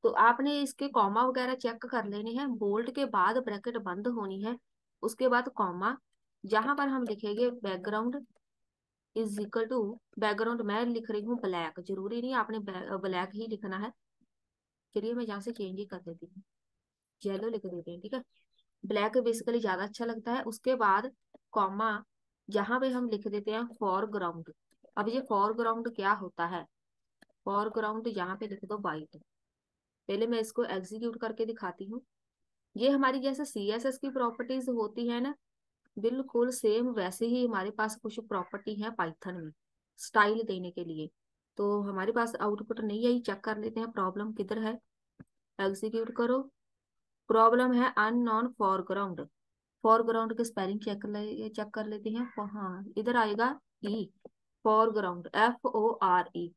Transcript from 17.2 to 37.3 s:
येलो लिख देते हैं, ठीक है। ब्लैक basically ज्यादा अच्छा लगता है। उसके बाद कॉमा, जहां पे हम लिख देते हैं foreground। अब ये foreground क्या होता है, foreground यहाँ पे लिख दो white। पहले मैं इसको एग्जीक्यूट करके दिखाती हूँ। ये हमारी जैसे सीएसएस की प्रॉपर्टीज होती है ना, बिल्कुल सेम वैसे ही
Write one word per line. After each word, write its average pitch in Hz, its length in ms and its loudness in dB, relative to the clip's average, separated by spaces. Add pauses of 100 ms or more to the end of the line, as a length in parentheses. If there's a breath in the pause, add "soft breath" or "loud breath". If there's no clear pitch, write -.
येलो 202 280 -4
लिख 214 160 -6
देते 175 260 -8
हैं, 175 100 -12
ठीक 208 120 -10
है। 247 100 -4 (600)
ब्लैक 214 360 2
basically 233 420 0
ज्यादा 190 220 0
अच्छा 214 220 -6
लगता 233 280 -4
है। 262 100 0
उसके 247 320 0
बाद 220 360 4 (400)
कॉमा, 208 520 0 (460)
जहां 208 300 2
पे 262 100 4
हम 247 200 0
लिख 208 180 -2
देते 208 240 -2
हैं 220 100 0 (140)
foreground। 196 760 -2 (460)
अब 208 120 0
ये 262 220 0
foreground 226 640 2
क्या 196 180 2
होता 180 340 -2
है, 175 180 -6 (840)
foreground 214 600 -2
यहाँ 190 300 -4
पे 214 100 -8
लिख 196 180 -10
दो 208 140 -6
white। 156 380 -6 (920)
पहले 208 180 0
मैं 233 120 0
इसको 220 260 -2
एग्जीक्यूट 220 560 -6
करके 220 240 -2
दिखाती 202 400 -8
हूँ। 226 160 -10 (760)
ये 240 140 4
हमारी 269 300 4
जैसे 269 260 -2
सीएसएस 233 520 -2
की 277 120 -6
प्रॉपर्टीज 247 600 -2
होती 233 380 -2
है 240 120 0
ना, 285 160 -2 (600)
बिल्कुल 247 540 0
सेम 240 380 2
वैसे 208 360 -2
ही 247 200 2